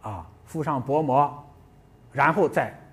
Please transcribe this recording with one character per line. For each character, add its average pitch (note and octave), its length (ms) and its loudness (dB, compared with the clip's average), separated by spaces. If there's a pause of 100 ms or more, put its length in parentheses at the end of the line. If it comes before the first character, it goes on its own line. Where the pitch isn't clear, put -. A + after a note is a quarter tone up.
啊， F#2 240 -12 (200)
敷 D#3+ 180 -8
上 C#3+ 180 -4
薄 C#3+ 220 0
膜， C#3+ 400 0 (680)
然 C#3+ 200 4
后 F3+ 140 2
再 C3+ 260 -2 (200)